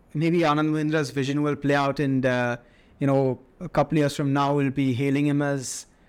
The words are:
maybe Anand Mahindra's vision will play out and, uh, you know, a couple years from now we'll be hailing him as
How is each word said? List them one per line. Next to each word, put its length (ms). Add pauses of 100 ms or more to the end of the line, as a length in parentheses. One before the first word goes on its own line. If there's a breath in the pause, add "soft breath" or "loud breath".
(120)
maybe 280
Anand 300
Mahindra's 400
vision 320
will 140
play 180
out 240
and, 280
uh, 320 (400 soft breath)
you 80
know, 340 (200)
a 100
couple 260
years 180
from 200
now 200
we'll 160
be 220
hailing 340
him 140
as 460 (220 soft breath)